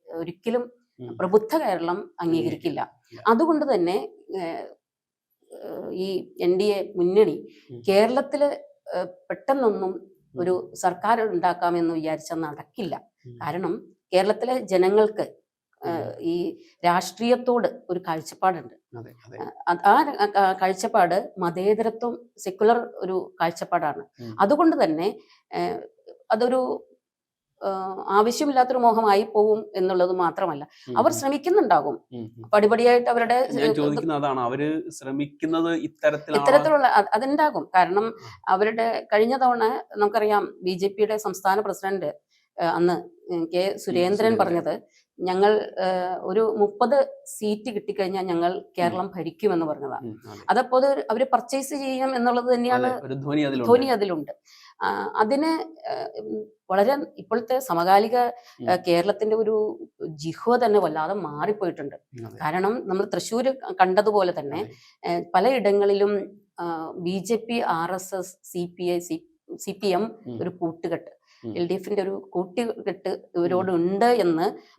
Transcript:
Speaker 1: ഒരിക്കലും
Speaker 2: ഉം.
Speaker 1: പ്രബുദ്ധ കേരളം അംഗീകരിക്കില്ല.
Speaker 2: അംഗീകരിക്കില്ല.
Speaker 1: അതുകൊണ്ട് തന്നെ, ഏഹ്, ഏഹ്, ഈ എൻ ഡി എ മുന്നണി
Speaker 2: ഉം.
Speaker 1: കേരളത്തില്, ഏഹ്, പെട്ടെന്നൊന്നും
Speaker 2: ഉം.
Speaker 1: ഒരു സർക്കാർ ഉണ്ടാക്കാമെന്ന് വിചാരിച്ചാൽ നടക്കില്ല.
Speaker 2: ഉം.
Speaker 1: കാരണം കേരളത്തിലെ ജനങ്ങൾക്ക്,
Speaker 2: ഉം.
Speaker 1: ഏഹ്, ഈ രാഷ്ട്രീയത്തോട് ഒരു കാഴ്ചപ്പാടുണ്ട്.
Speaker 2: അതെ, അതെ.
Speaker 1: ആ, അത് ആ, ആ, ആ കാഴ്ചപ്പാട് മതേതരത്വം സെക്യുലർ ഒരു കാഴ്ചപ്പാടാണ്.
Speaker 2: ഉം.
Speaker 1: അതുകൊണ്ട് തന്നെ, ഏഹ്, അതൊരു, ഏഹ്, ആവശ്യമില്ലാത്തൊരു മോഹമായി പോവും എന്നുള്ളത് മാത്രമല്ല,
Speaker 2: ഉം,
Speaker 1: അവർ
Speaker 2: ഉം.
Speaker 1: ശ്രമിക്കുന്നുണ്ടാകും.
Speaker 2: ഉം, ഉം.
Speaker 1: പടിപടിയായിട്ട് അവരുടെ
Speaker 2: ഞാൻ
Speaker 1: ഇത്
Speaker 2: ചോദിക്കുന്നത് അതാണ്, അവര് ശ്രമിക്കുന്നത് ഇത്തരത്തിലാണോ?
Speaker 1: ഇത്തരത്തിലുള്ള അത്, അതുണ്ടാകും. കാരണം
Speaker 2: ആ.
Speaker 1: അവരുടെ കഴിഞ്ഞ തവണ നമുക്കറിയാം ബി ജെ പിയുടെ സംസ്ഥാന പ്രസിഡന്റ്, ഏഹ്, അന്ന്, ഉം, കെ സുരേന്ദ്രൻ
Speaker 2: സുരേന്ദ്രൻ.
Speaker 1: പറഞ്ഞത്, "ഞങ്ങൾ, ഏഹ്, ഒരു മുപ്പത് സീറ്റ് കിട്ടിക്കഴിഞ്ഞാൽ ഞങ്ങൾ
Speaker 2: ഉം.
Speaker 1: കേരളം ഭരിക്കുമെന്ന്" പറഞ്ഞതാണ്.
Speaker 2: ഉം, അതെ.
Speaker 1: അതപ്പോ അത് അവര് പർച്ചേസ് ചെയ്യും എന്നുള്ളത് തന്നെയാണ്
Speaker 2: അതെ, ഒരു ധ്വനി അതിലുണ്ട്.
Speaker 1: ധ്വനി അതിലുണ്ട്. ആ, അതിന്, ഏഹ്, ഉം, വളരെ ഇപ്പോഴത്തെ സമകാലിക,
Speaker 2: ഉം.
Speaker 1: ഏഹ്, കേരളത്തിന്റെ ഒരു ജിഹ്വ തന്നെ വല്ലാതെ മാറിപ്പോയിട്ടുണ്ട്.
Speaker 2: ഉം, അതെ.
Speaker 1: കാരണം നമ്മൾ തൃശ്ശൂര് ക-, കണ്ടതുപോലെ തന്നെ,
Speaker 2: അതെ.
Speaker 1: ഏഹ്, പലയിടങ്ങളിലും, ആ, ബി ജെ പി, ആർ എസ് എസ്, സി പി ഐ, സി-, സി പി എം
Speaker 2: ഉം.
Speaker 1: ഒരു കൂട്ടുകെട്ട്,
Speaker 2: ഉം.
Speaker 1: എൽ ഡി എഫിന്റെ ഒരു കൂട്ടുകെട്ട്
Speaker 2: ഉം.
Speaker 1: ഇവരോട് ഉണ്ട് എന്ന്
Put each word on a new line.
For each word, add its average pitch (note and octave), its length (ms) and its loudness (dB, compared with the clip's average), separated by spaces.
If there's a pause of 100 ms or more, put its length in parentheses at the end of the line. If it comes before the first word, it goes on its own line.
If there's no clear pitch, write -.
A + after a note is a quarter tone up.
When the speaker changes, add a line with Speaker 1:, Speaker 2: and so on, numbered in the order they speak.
Speaker 1:
ഒരിക്കലും A3+ 600 -6 (280)
Speaker 2:
ഉം. B2 180 -14
Speaker 1:
പ്രബുദ്ധ G#3 400 2
കേരളം F#3 640 -4
അംഗീകരിക്കില്ല. D#3+ 640 -4
Speaker 2:
അംഗീകരിക്കില്ല. - 460 -14
Speaker 1:
അതുകൊണ്ട് D4 460 2
തന്നെ, F#3+ 400 -2 (220)
ഏഹ്, E3 320 -8 (880)
ഏഹ്, - 360 -12
ഈ F#3 480 -8
എൻ F3+ 180 2
ഡി F#3+ 60 2
എ G3+ 320 -2
മുന്നണി F3+ 520 2 (240)
Speaker 2:
ഉം. A#2+ 160 -16
Speaker 1:
കേരളത്തില്, B3+ 580 2 (520)
ഏഹ്, F3+ 100 -4 (220)
പെട്ടെന്നൊന്നും G3+ 600 0
Speaker 2:
ഉം. - 520 -12
Speaker 1:
ഒരു F3+ 320 -2
സർക്കാർ G3 480 0
ഉണ്ടാക്കാമെന്ന് F3 720 0
വിചാരിച്ചാൽ D#3+ 420 -4
നടക്കില്ല. D#3+ 680 -8 (260)
Speaker 2:
ഉം. A#2+ 100 -20
Speaker 1:
കാരണം E3+ 600 -6 (160)
കേരളത്തിലെ G#3+ 460 2
ജനങ്ങൾക്ക്, G3 720 2 (520)
Speaker 2:
ഉം. E3+ 40 -4
Speaker 1:
ഏഹ്, E3+ 300 -6
ഈ E3 400 -4 (260)
രാഷ്ട്രീയത്തോട് A#3 1040 0
ഒരു F3+ 180 -4
കാഴ്ചപ്പാടുണ്ട്. D#3+ 920 -4
Speaker 2:
അതെ, A#2 160 -16 (140)
അതെ. A#2 140 -20
Speaker 1:
ആ, - 100 -12 (160)
അത് F3 180 0
ആ, C#4 300 4 (100)
ആ, G3+ 160 2
ആ F#3+ 120 4
കാഴ്ചപ്പാട് F#3+ 840 0
മതേതരത്വം G#3+ 880 -2 (120)
സെക്യുലർ G#3 400 2 (180)
ഒരു F#3 460 -6
കാഴ്ചപ്പാടാണ്. E3+ 640 -4 (160)
Speaker 2:
ഉം. A#2 180 -12
Speaker 1:
അതുകൊണ്ട് C#4+ 440 4
തന്നെ, E3 360 -2 (340)
ഏഹ്, F3 280 -6 (500)
അതൊരു, B3 560 -2 (760)
ഏഹ്, F#3+ 440 -6
ആവശ്യമില്ലാത്തൊരു B3+ 720 2
മോഹമായി A3+ 460 4
പോവും G#3+ 420 2 (100)
എന്നുള്ളത് F#3 360 2
മാത്രമല്ല, E3+ 560 -2 (220)
Speaker 2:
ഉം, B2 80 -2
Speaker 1:
അവർ C#4 140 4
Speaker 2:
ഉം. D#4 40 -4
Speaker 1:
ശ്രമിക്കുന്നുണ്ടാകും. C#4 840 2 (120)
Speaker 2:
ഉം, A#2 240 -10
ഉം. - 120 -18
Speaker 1:
പടിപടിയായിട്ട് A#3 600 4
അവരുടെ A#3+ 420 2
Speaker 2:
ഞാൻ D3 180 2
Speaker 1:
ഇത് C#3+ 60 2
Speaker 2:
ചോദിക്കുന്നത് D3 420 0
അതാണ്, C#3 220 0
അവര് D3 500 -2
ശ്രമിക്കുന്നത് D3+ 840 -4
ഇത്തരത്തിലാണോ? D3+ 680 -2
Speaker 1:
ഇത്തരത്തിലുള്ള D4 440 4
അത്, G#3 260 4
അതുണ്ടാകും. C4+ 640 0
കാരണം F#3 320 2
Speaker 2:
ആ. - 400 -14
Speaker 1:
അവരുടെ A3+ 640 0
കഴിഞ്ഞ A#3 280 4
തവണ B3 420 2 (140)
നമുക്കറിയാം G#3 640 2
ബി F#3 100 -4
ജെ F#3 160 -2
പിയുടെ G#3 300 0
സംസ്ഥാന G3 420 0
പ്രസിഡന്റ്, G3 460 -4
ഏഹ്, - 640 -6
അന്ന്, E3+ 460 0 (160)
ഉം, E3 120 -4
കെ F3+ 320 -2
സുരേന്ദ്രൻ F#3 400 0
Speaker 2:
സുരേന്ദ്രൻ. A3 200 2
Speaker 1:
പറഞ്ഞത്, E3+ 440 0 (380)
"ഞങ്ങൾ, F#3 340 4
ഏഹ്, F#3 680 -2
ഒരു G#3+ 380 0
മുപ്പത് A#3+ 480 6 (180)
സീറ്റ് G#3+ 460 -4
കിട്ടിക്കഴിഞ്ഞാൽ G3 500 -4
ഞങ്ങൾ F3+ 360 0
Speaker 2:
ഉം. - 60 -10 (140)
Speaker 1:
കേരളം F3+ 380 -2
ഭരിക്കുമെന്ന്" E3 500 0
പറഞ്ഞതാണ്. C#3 400 -6
Speaker 2:
ഉം, G#2+ 240 -14
അതെ. G#2+ 100 -16 (100)
Speaker 1:
അതപ്പോ A#3+ 300 4
അത് C#4 320 2
അവര് B3 220 0
പർച്ചേസ് C4 360 -2
ചെയ്യും C4+ 460 -4
എന്നുള്ളത് A#3+ 380 2
തന്നെയാണ് B3 340 0
Speaker 2:
അതെ, B3 200 -4
ഒരു C3 60 -6
ധ്വനി C#3+ 280 -2
അതിലുണ്ട്. C3+ 320 4
Speaker 1:
ധ്വനി B3+ 120 6
അതിലുണ്ട്. G3 460 -2 (500)
ആ, G3+ 340 -2
അതിന്, D4 480 2 (280)
ഏഹ്, - 300 -8
ഉം, G#3+ 240 -8 (240)
വളരെ G3+ 280 4 (200)
ഇപ്പോഴത്തെ A#3 420 -2
സമകാലിക, G3+ 580 4
Speaker 2:
ഉം. A#3+ 540 -2
Speaker 1:
ഏഹ്, F3+ 160 2
കേരളത്തിന്റെ G3+ 480 4
ഒരു G#3+ 520 0 (200)
ജിഹ്വ D#3+ 580 0
തന്നെ G#3 140 6
വല്ലാതെ D#3+ 340 -2
മാറിപ്പോയിട്ടുണ്ട്. E3 800 -4
Speaker 2:
ഉം, A2+ 320 -16
അതെ. A#2 140 -18
Speaker 1:
കാരണം G3 460 -2
നമ്മൾ F#3+ 180 -2
തൃശ്ശൂര് A#3 480 -2
ക-, A3+ 280 -10
കണ്ടതുപോലെ F#3 580 2
തന്നെ, C#3+ 200 -8
Speaker 2:
അതെ. - 520 -10
Speaker 1:
ഏഹ്, F3 140 -4 (100)
പലയിടങ്ങളിലും, G3+ 1040 2 (200)
ആ, E3 320 -8
ബി F#3 280 -4
ജെ F#3+ 160 -2
പി, A#3 320 -4
ആർ E3+ 260 -2
എസ് F#3 220 -8
എസ്, F3+ 280 -10
സി F3 340 -10
പി F3+ 60 -8
ഐ, F3 160 0
സി-, - 560 -12
സി - 160 -12
പി G3 160 -6
എം G3 280 -2 (120)
Speaker 2:
ഉം. A#2+ 160 -8
Speaker 1:
ഒരു F3+ 60 -4
കൂട്ടുകെട്ട്, E3 680 -8 (280)
Speaker 2:
ഉം. A2 120 -8
Speaker 1:
എൽ F3 100 -2
ഡി F3 60 -2
എഫിന്റെ G3 280 -4
ഒരു G3 320 -6
കൂട്ടുകെട്ട് F#3 760 -6
Speaker 2:
ഉം. - 300 -6
Speaker 1:
ഇവരോട് F3+ 320 0
ഉണ്ട് F3+ 340 2
എന്ന് F#3+ 520 2 (220)